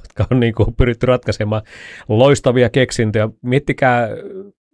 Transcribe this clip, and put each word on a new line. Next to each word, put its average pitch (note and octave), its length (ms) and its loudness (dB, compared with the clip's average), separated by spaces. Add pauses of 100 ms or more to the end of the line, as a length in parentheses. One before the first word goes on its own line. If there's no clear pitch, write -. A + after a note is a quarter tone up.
jotka - 300 -6
on B2+ 100 2
niinku A2+ 360 0
pyritty B2 300 0
ratkaisemaan. G#2+ 560 -2 (460)
Loistavia B2 640 2
keksintöjä. A2 580 0 (140)
Miettikää B2+ 680 0 (640)